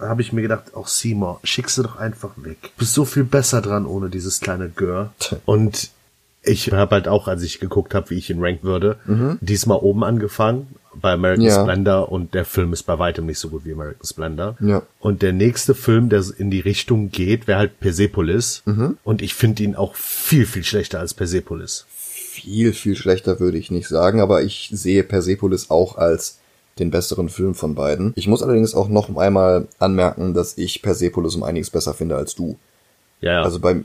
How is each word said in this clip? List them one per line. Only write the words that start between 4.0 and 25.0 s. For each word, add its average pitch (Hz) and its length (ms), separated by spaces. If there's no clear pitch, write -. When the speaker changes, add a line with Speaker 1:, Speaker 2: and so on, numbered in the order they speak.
Speaker 1:
dieses 92 320
kleine 92 280
Gör.“ 92 500
Speaker 2:
Tja. - 280
Speaker 1:
Und 107 440
ich - 300
hab 98 200
halt 98 160
auch, 101 200
als 87 140
ich - 180
geguckt 95 340
hab, 95 160
wie 90 80
ich - 120
ihn 85 120
ranken 87 240
würde, 95 300
Speaker 2:
Mhm. 123 340
Speaker 1:
diesmal 98 380
oben 101 260
angefangen, 113 640
bei 95 120
American 92 320
Speaker 2:
Ja. 104 160
Speaker 1:
Splendor, 95 500
und 90 240
der 90 100
Film 87 280
ist - 120
bei 85 140
weitem 85 280
nicht 78 120
so 80 120
gut 78 140
wie 78 80
American 76 340
Splendor. 80 540
Speaker 2:
Ja. 101 220
Speaker 1:
Und 101 240
der 92 100
nächste 117 420
Film, 117 340
der 104 160
in 101 120
die 95 100
Richtung 101 500
geht, 101 360
wär - 120
halt 101 220
Persepolis. 95 840
Speaker 2:
Mhm. 113 400
Speaker 1:
Und 110 180
ich - 120
find 113 260
ihn 101 160
auch 98 180
viel, - 520
viel 90 180
schlechter 98 360
als 85 140
Persepolis. 85 800
Speaker 2:
Viel, - 800
viel 101 240
schlechter 92 440
würde 90 180
ich - 120
nicht 87 180
sagen, 90 320
aber 95 220
ich - 300
sehe 95 320